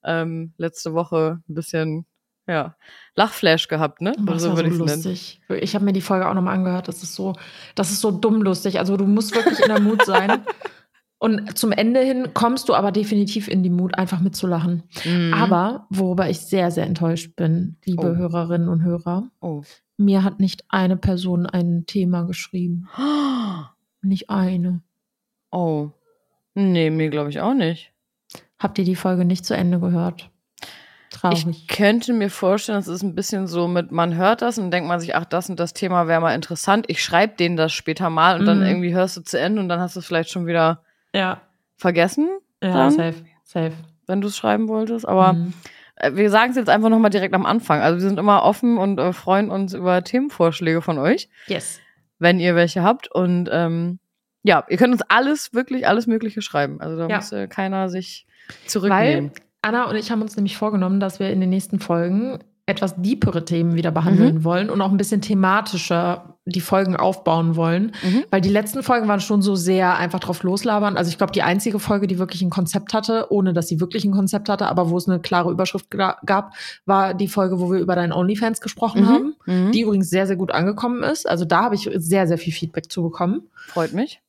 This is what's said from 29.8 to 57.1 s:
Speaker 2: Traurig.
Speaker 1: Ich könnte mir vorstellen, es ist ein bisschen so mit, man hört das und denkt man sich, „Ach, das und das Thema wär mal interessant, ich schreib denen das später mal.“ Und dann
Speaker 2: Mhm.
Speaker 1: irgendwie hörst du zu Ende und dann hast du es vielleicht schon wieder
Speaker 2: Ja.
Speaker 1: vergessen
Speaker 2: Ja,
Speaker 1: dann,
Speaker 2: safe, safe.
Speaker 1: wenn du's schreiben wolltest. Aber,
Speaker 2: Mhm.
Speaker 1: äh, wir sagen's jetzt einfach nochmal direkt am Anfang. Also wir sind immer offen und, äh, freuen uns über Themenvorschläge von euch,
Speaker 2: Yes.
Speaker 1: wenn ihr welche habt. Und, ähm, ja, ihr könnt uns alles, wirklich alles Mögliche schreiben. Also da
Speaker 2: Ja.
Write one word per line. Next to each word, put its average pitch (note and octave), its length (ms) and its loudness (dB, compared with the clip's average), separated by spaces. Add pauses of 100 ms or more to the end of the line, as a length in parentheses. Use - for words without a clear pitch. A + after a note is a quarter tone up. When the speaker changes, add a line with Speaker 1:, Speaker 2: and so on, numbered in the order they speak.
Speaker 2:
Traurig. E3+ 380 0
Speaker 1:
Ich D#3+ 180 -8
könnte A3+ 460 2
mir G3+ 180 0
vorstellen, G3+ 480 0
es F#3+ 100 -4
ist F3+ 140 -6
ein F#3+ 120 -4
bisschen G3 320 -4
so F3 200 -2
mit, F3 240 -6
man E3+ 240 -2
hört G3 280 2
das A#3+ 160 -2
und F#3 120 -4
denkt F3 180 -2
man F3 120 -2
sich, E3 160 -4
„Ach, E3 80 0
das F3 260 -4
und E3+ 80 -8
das E3+ 160 -4
Thema F3+ 320 0
wär E3 140 2
mal E3 140 2
interessant, F3 540 0
ich - 140 -4
schreib G#3 340 2
denen F3 200 0
das D#3+ 160 0
später D#3+ 380 -4
mal.“ E3 280 4
Und G3+ 80 2
dann G3+ 140 6
Speaker 2:
Mhm. F#3+ 60 2
Speaker 1:
irgendwie F3+ 280 0
hörst F#3 220 0
du F3 60 -16
zu - 160 -4
Ende G3 220 0
und F#3 80 -2
dann F3 120 -2
hast F3+ 160 -6
du F3+ 40 -8
es E3 60 -14
vielleicht E3 240 -2
schon F3 160 -4
wieder E3 360 2 (300)
Speaker 2:
Ja. F#3+ 280 -2 (360)
Speaker 1:
vergessen F3+ 520 2 (340)
Speaker 2:
Ja, F#3 120 -2
Speaker 1:
dann, C3+ 180 6
Speaker 2:
safe, E3 220 0 (280)
safe. D#3+ 300 -4 (340)
Speaker 1:
wenn G3 140 -2
du's G3+ 160 -4
schreiben G#3+ 320 0
wolltest. A3 400 -4
Aber, F#3 240 6
Speaker 2:
Mhm. E3+ 200 -2 (440)
Speaker 1:
äh, C3+ 180 -2
wir G#3 160 2
sagen's A#3+ 260 4
jetzt A#3 140 0
einfach A3 200 6
nochmal A3 200 6
direkt F#3+ 240 0
am F#3 120 2
Anfang. E3+ 340 2
Also D#3+ 200 2
wir F#3+ 80 0
sind G3 100 0
immer G3+ 260 4
offen A#3 340 2
und, G3 220 0
äh, F3+ 120 0
freuen G3 380 0
uns F#3+ 240 -4
über F3+ 300 0
Themenvorschläge E3+ 760 0
von D#3+ 180 -4
euch, F#3+ 300 0 (200)
Speaker 2:
Yes. - 320 -8 (400)
Speaker 1:
wenn F3 180 4
ihr F3 160 2
welche E3+ 300 2
habt. A#3 260 0
Und, F3+ 400 0
ähm, E3+ 480 -2 (460)
ja, F3+ 240 4
ihr F3+ 80 0
könnt B3 160 6
uns A3+ 160 0
alles, C4+ 460 2
wirklich B3+ 340 0
alles A3+ 180 2
Mögliche A3 340 -2
schreiben. C#3+ 400 -4
Also D#3+ 160 -8
da E3 120 -4
Speaker 2:
Ja. G#3 80 0